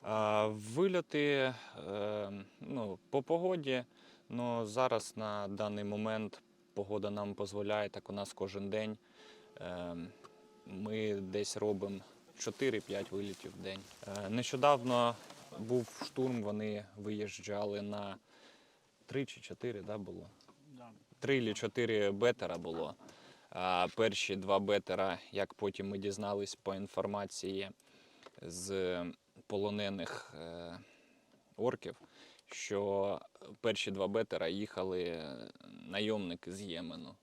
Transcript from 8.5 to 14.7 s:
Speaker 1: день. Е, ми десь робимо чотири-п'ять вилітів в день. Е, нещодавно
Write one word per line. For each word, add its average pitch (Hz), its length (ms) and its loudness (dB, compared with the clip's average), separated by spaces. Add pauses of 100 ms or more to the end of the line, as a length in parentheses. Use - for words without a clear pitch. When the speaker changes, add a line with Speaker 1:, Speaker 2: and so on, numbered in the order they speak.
Speaker 1:
день. 107 280 0 (600)
Е, 87 360 -4 (720)
ми 107 480 0
десь 98 420 -2
робимо 101 440 0 (380)
чотири-п'ять 104 760 0
вилітів 98 400 -6
в 95 100 -12
день. 95 180 -6 (260)
Е, 101 220 -4
нещодавно 120 880 6 (420)